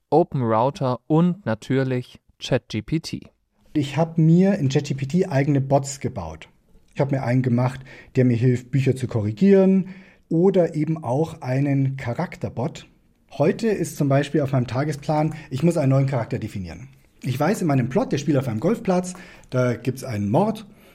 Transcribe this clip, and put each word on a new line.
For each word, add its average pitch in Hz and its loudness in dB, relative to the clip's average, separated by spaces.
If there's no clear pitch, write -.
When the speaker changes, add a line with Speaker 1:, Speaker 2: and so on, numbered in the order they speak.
Speaker 1:
Open 156 2
Router 123 0
und 170 2
natürlich 127 -4
Chat - -2
G 107 -4
P 156 -4
T. - -10
Speaker 2:
Ich 135 -2
habe 165 0
mir 175 6
in 143 0
Chat 143 0
G 147 -4
P 135 -6
T 175 0
eigene 143 2
Bots 135 0
gebaut. 82 -10
Ich - -4
habe 139 0
mir 135 -2
einen 123 0
gemacht, 123 0
der 127 4
mir 123 4
hilft, 123 0
Bücher 135 2
zu 120 -6
korrigieren 190 4
oder 175 2
eben 156 -2
auch 135 -2
einen 135 0
Charakterbot. - -6
Heute 190 0
ist 190 -2
zum 143 0
Beispiel 143 2
auf 135 -2
meinem 123 0
Tagesplan, 151 -2
ich 123 -6
muss 170 2
einen 135 2
neuen 135 4
Charakter 120 -4
definieren. 92 -10
Ich 123 -4
weiß, 170 0
in 180 0
meinem 135 2
Plot, 226 -2
der 160 0
spielt 143 0
auf 131 0
einem 110 -4
Golfplatz, 180 -2
da 123 0
gibt's - -6
einen 104 -4
Mord 202 0